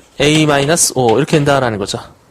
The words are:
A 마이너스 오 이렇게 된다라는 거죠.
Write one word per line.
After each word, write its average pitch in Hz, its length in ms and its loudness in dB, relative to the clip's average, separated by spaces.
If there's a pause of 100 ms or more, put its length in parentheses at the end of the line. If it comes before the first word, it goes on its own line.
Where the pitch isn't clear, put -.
(200)
A 151 260 2
마이너스 147 480 0
오 120 240 2
이렇게 151 180 0
된다라는 139 420 0
거죠. 101 200 -6 (320)